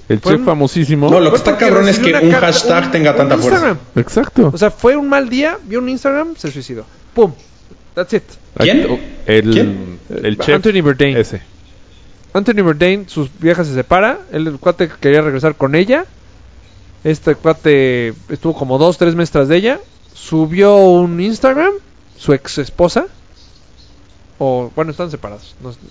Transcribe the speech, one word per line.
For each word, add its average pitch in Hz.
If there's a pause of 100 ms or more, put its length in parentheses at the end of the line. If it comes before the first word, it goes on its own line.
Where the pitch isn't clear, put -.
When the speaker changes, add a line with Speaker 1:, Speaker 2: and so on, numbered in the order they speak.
Speaker 1:
El 110
Speaker 2:
Fue 185
Speaker 1:
chef -
Speaker 2:
un 254
Speaker 1:
famosísimo. 147
Speaker 3:
No, 185
lo 170
que 151
Speaker 2:
fue -
Speaker 3:
está -
Speaker 2:
porque 240
Speaker 3:
cabrón 190
es 190
Speaker 2:
recibió 170
Speaker 3:
que 165
Speaker 2:
una -
Speaker 3:
un 170 (100)
Speaker 2:
carta, 175
Speaker 3:
hashtag 170
tenga 151
tanta 143
Speaker 2:
un 330
Speaker 3:
fuerza. 381
Speaker 2:
Instagram. 233 (200)
Speaker 1:
Exacto. 220
Speaker 2:
O 175
sea, 202
fue 254
un 285
mal 277
día, 302
vio 220
un 254
Instagram, 285
se 156
suicidó. 123 (280)
Pum. 196 (600)
That's 175
it. 208 (340)
Speaker 3:
¿Quién? 208 (380)
Speaker 1:
El, 110
Speaker 3:
¿Quién? 98 (100)
Speaker 1:
el -
Speaker 2:
Eh, 101
Speaker 1:
chef 147
Speaker 2:
Anthony 196
Bourdain. 139
Speaker 1:
ese. 110 (920)
Speaker 2:
Anthony 202
Bourdain, 180
su 143 (100)
vieja 170
se 143
separa, 190 (140)
el 151
cuate 170 (100)
quería 143
regresar 147
con 139
ella. 247 (1040)
Este 156
cuate 135 (160)
estuvo 156
como 131
dos, 170
tres 170
meses 170
tras 139
de 160
ella. 240 (340)
Subió 170
un 175
Instagram, 262 (460)
su -
ex -
esposa. 175 (1300)
O, 127
bueno, 160
están 175
separados. 104
No, 127 (200)